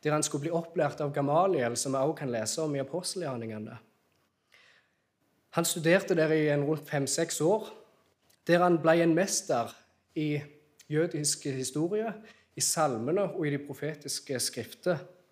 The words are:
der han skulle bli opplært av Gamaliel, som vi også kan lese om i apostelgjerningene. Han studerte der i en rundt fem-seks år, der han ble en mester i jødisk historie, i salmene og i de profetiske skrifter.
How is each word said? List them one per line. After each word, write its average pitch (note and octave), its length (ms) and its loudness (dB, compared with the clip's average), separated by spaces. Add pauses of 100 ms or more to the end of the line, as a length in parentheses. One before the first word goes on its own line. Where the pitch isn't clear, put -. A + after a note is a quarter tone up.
der D3+ 60 2
han D3+ 120 2
skulle C#3+ 180 -4
bli E3 120 -4
opplært E3 480 0
av C#3+ 120 -2
Gamaliel, C#3+ 640 2
som C3+ 180 -2
vi - 20 0
også C#3+ 220 0
kan C#3+ 100 -4
lese A2+ 320 -2
om D3+ 140 -2
i C#3 80 -2
apostelgjerningene. B2 920 -6 (1800)
Han E3+ 80 2
studerte F3+ 480 2
der D#3 220 4
i D#3 80 4 (100)
en C#3+ 140 0
rundt D3 180 -4
fem-seks D3+ 560 -2
år, G3+ 300 0 (720)
der F3 160 6
han F3 220 6
ble E3 180 6
en E3+ 160 4
mester D3 560 0 (400)
i D3 300 -2 (500)
jødisk D#3 560 -2
historie, E3+ 640 -2 (420)
i C#3 60 -4
salmene D3+ 720 2
og D#3 160 -2
i C#3+ 80 0
de C#3+ 100 -4
profetiske C#3 760 -6
skrifter. - 600 -4 (300)